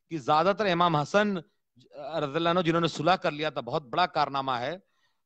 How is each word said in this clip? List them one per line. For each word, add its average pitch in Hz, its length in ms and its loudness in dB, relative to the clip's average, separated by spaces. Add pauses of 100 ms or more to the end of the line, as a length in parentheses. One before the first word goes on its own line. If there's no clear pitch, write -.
(100)
कि 165 80 -6
ज्यादातर 165 480 2
इमाम 175 300 4
हसन 196 400 0 (600)
रज़ियल्लाहु 151 540 -2
अन्हु 180 120 2
जिन्होंने 165 260 0
सुलह 170 280 0
कर 170 160 -4
लिया 151 180 -6
था, 143 100 -8
बहुत 131 220 -6
बड़ा 151 240 0
कारनामा 135 520 -2
है, 135 180 -6 (500)